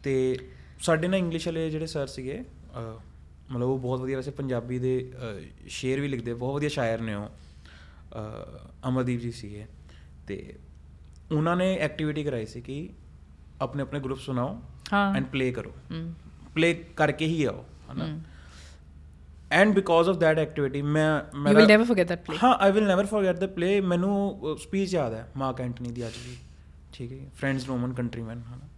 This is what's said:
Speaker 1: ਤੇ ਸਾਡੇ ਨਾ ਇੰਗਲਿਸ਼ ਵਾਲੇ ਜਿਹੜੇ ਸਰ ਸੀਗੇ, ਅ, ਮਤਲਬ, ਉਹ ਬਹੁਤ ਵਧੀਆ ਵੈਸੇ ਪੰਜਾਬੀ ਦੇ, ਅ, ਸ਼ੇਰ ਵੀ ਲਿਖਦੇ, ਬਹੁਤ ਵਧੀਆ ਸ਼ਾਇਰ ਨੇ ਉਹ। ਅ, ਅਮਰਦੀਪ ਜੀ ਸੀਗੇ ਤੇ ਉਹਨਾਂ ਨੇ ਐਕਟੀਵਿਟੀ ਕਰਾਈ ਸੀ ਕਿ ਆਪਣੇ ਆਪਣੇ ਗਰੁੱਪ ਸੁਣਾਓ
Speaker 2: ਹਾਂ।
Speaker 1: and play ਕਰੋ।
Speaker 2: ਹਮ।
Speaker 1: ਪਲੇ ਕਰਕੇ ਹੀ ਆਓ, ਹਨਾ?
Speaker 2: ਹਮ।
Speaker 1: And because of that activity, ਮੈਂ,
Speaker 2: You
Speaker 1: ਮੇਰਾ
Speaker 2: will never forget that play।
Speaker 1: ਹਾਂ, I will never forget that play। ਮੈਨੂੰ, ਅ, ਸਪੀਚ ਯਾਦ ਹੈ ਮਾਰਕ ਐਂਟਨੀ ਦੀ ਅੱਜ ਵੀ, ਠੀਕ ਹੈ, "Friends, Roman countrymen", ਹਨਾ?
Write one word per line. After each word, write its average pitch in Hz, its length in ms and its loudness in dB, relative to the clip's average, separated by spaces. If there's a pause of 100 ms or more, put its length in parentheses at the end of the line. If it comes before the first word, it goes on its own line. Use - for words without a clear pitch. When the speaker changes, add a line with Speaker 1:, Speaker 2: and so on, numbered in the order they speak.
Speaker 1:
ਤੇ 131 360 0 (420)
ਸਾਡੇ 165 280 2
ਨਾ 190 80 2
ਇੰਗਲਿਸ਼ 170 320 0
ਵਾਲੇ 160 220 -2
ਜਿਹੜੇ 156 160 -4
ਸਰ 143 200 -4
ਸੀਗੇ, 135 380 -8
ਅ, 113 560 -12 (500)
ਮਤਲਬ, 123 180 0
ਉਹ 131 100 0
ਬਹੁਤ 127 220 -2
ਵਧੀਆ 131 160 -4
ਵੈਸੇ 135 140 -6
ਪੰਜਾਬੀ 127 480 -4
ਦੇ, 127 380 -2
ਅ, 107 280 -10 (240)
ਸ਼ੇਰ 135 320 -2
ਵੀ 143 80 -2
ਲਿਖਦੇ, 120 260 -4
ਬਹੁਤ 123 200 -4
ਵਧੀਆ 147 140 0
ਸ਼ਾਇਰ 117 320 -2
ਨੇ 110 140 -4
ਉਹ। 104 120 -6
ਅ, - 1600 -14
ਅਮਰਦੀਪ 127 320 0
ਜੀ 120 120 -6
ਸੀਗੇ 104 340 -12 (600)
ਤੇ - 280 -10 (760)
ਉਹਨਾਂ 160 240 2
ਨੇ 185 200 2
ਐਕਟੀਵਿਟੀ 151 480 -2
ਕਰਾਈ 120 220 -2
ਸੀ 117 140 -12
ਕਿ 143 280 -10 (720)
ਆਪਣੇ 135 220 -2
ਆਪਣੇ 139 180 -4
ਗਰੁੱਪ 131 200 -6
ਸੁਣਾਓ 135 400 -4 (320)
Speaker 2:
ਹਾਂ। 202 220 4
Speaker 1:
and 131 120 0
play 131 260 0
ਕਰੋ। - 200 -8 (200)
Speaker 2:
ਹਮ। 165 220 -8 (400)
Speaker 1:
ਪਲੇ 165 300 2 (120)
ਕਰਕੇ 151 300 2
ਹੀ 156 180 2
ਆਓ, 98 200 -2 (280)
ਹਨਾ? 160 140 -4
Speaker 2:
ਹਮ। 156 140 -6 (1400)
Speaker 1:
And 214 100 6
because 175 340 6
of 190 80 4
that 160 300 4
activity, 143 400 -2
ਮੈਂ, 151 360 4
Speaker 2:
You - 180 -10
Speaker 1:
ਮੇਰਾ 170 200 8
Speaker 2:
will 214 120 12
never 214 140 10
forget 190 240 4
that 175 100 -2
play। 156 240 -6
Speaker 1:
ਹਾਂ, 220 280 6
I 190 40 2
will 214 120 4
never 196 180 4
forget 202 300 2
that 190 240 -2
play। 196 240 2
ਮੈਨੂੰ, 196 580 0 (140)
ਅ, 185 40 -10
ਸਪੀਚ 190 360 -2
ਯਾਦ 127 200 0
ਹੈ 117 220 -10
ਮਾਰਕ 131 240 -2
ਐਂਟਨੀ 120 300 -6
ਦੀ 117 160 -8
ਅੱਜ 113 60 -8 (160)
ਵੀ, 123 80 -14 (560)
ਠੀਕ 123 200 -10
ਹੈ, 135 60 -14
"Friends, 135 540 -4
Roman 123 180 -2
countrymen", 117 420 -6
ਹਨਾ? 120 460 -14